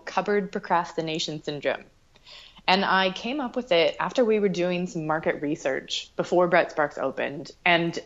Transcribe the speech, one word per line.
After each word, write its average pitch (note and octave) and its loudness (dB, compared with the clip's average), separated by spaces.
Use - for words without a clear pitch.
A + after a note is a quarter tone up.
cupboard G3+ -2
procrastination E3 -2
syndrome. C#3 -4
And F#3+ 4
I F#3+ 2
came A#3+ -6
up B3 -6
with B3 -4
it E3 4
after A#3 2
we G#3+ 4
were G3+ 4
doing F3+ 0
some D#3+ -6
market D#3+ 0
research - -4
before F3+ 2
Bright E3+ 4
Sparks D3 -2
opened. C3+ -6
And E3+ 2